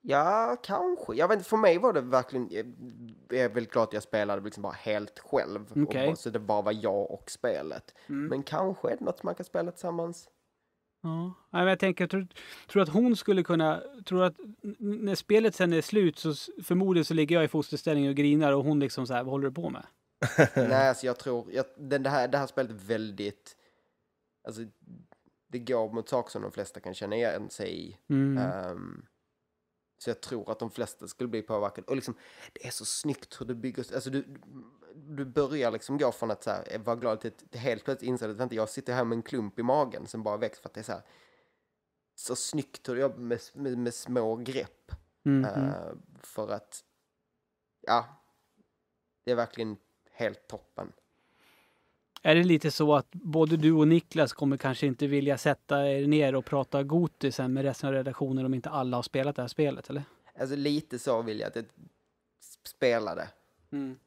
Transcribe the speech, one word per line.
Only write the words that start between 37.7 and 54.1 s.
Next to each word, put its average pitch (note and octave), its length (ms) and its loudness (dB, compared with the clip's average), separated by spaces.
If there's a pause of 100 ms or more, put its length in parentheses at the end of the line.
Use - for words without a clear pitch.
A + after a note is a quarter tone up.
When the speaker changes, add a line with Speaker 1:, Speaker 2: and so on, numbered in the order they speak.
Speaker 1:
plötsligt C3 240 -4
inse A#2 220 -2
att, G#2 60 -8
"Vänta, A#2+ 180 -4
jag A2 140 0
sitter - 240 -8
här B2 120 2
med A#2 120 -2
en A2+ 60 -4
klump A2 360 -6
i A#2+ 40 -2
magen B2+ 440 0
som A2+ 160 -10
bara G#2 140 -2
växer", G#2+ 260 -6
för - 60 -14
att - 60 -18
det G#2+ 60 -10
är A2 40 -12
så A#2 80 -8
här, F#2 100 -10 (1120)
så - 220 -6
snyggt - 520 -6
hur B2+ 60 -2
du B2 60 -2
jobbar C3+ 180 -4
med, A#2 220 -4 (140)
med, C3+ 240 -6
med A#2+ 160 -4
små A2+ 420 -2
grepp. B2 560 -10 (320)
Speaker 2:
Mm, C#3 200 4
Speaker 1:
Eh, G#2+ 140 -4
Speaker 2:
mm. F2 440 -6 (200)
Speaker 1:
för - 300 -8
att, - 320 -10 (960)
ja, A#2 240 2 (1200)
det B2 60 -2
är B2 60 4
verkligen A2+ 400 -4 (360)
helt - 360 -6
toppen. - 440 -14 (1300)
Speaker 2:
Är D#3 100 8
det E3+ 100 8
lite D#3+ 260 4
så D3 240 4
att C3+ 180 2
både D#3+ 440 2
du D#3 160 6
och D#3 160 8
Niklas D#3+ 440 4